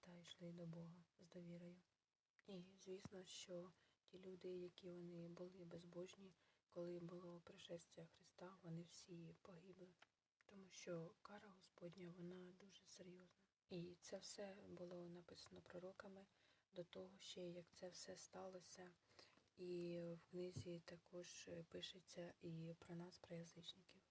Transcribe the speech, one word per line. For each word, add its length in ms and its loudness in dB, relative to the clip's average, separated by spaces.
та 180 -6
йшли 340 0
до 140 2
Бога 380 0
з 80 -12
довірою. 480 -2
І, 160 0
звісно, 400 0
що 480 0
ті 120 -8
люди, 300 0
які 420 2
вони 380 0
були 360 -2
безбожні, 680 -2
коли 320 4
було 440 0
пришестя 640 -4
Христа, 560 -8
вони 200 4
всі 600 -2
погибли. 520 -6
Тому 260 -6
що 520 4
кара 260 -4
Господня, 680 -2
вона 440 0
дуже 240 -12
серйозна. 580 -8
І 300 4
це 180 2
все 380 2
було 400 0
написано 520 -6
пророками 640 -4
до 120 4
того 340 -4
ще, 320 2
як 220 0
це 160 -2
все 280 -2
сталося. 760 -2
І 440 8
в 160 -6
книзі 540 4
також, 640 -2
е, 200 2
пишеться 720 0
і 360 4
про 160 -2
нас, 240 0
про 180 -2
язичників. 640 -4